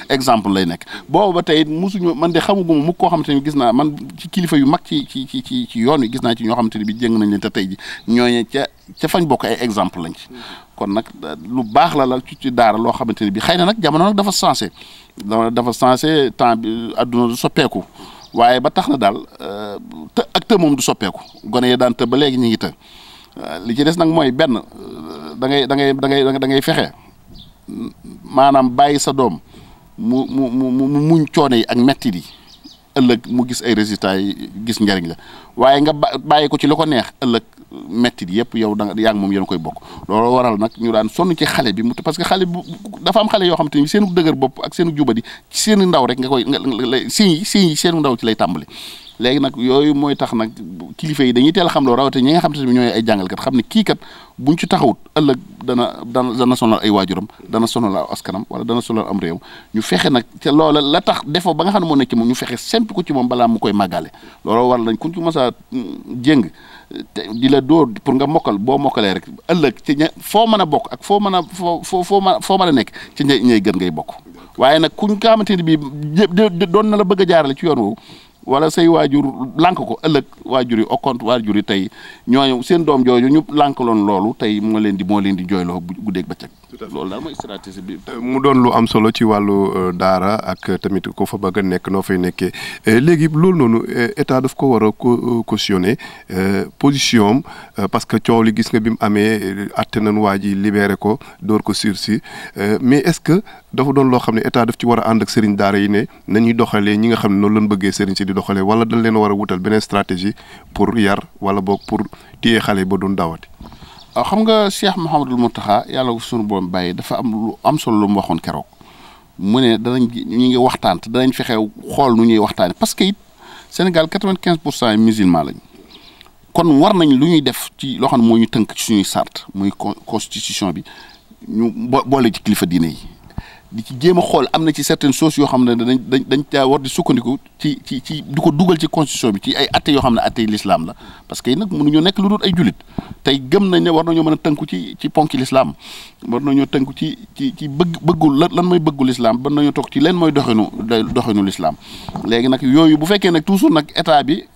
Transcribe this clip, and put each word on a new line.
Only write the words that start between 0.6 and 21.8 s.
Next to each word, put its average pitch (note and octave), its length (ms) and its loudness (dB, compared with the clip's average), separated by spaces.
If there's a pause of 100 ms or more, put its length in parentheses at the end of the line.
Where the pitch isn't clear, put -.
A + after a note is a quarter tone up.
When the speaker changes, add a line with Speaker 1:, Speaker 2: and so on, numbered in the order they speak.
Speaker 1:
nekk. E2+ 180 -6 (240)
Boobu F#3 240 2
ba E3+ 100 0
tey D#3+ 220 2
mosuñu, F3 500 -2
man D#3+ 160 -2
de E3+ 80 -4
xamuguma E3 460 0
mukk F3 140 -2
koo F#3 100 2
xamante D#3 260 -2
ni C#3 80 0
gis D3 140 -4
naa A#2+ 160 2
man D3 240 0 (200)
ci - 120 -14
kilifa E3+ 300 -2
yu C#3 80 4
mag E3 180 2
ci, D3 240 -4
ci, C3 180 -10
ci, C3+ 160 -8
ci, B2 260 -6
ci - 120 -10
yoon C#3 180 2
wi A#2+ 140 0
gis C3 100 -6
naa A#2+ 140 0
ci A#2 80 -6
ñoo A2 100 0
xamante A2+ 240 -2
ni G#2 60 -4
bi G#2+ 160 -4
jéng A2+ 180 0
nañ G#2 120 2
leen G2+ 100 0
te G#2+ 100 -2
tey G2+ 200 -4
ji G2 60 -10 (300)
ñooñu A#2+ 460 2
ca, C3+ 160 -2 (320)
ca D#3+ 80 -2
fañ F3+ 180 -4
bokk C3 200 -2
ay G2+ 140 -2
exemple G2+ 420 -4
lañ E2 120 -10
ci. - 140 -20 (480)
Kon G2+ 160 -6
nag A2 140 -4 (420)
lu B2 160 -4
baax D3+ 320 0
la C#3 100 2
la B2+ 180 -2
ci, - 140 -20
ci C3 140 -6
daara A2+ 260 2
loo A#2 140 0
xamante A2+ 320 -4
ni G#2 80 2
bi G#2 80 -4
xëy E3+ 160 0
na F3+ 80 2
nag G#3 180 0
jamono D3+ 220 2
nag G#3+ 100 2
dafa G3+ 160 0
sensé. E3 400 -2 (540)
Dafa, A2+ 260 0
dafa A#2+ 220 -2
sensé C3+ 640 2
temps A#2+ 180 2
bi A2+ 420 -6
àdduna A#2+ 300 0
du A#2 80 -2
soppeeku. B2 480 -2 (520)
Waaye A#2+ 260 4
ba C3+ 100 0
tax F#3 180 -4
na C#3 100 0
daal, G#2+ 180 2 (240)
euh, F#2+ 380 -12 (360)
të - 60 -2 (160)
ak - 100 -4
të G#3+ 140 4
moom D3+ 160 4
du B2+ 60 -2
soppeeku. G#2+ 360 -4 (300)
Gone B2 160 0
yi B2 160 2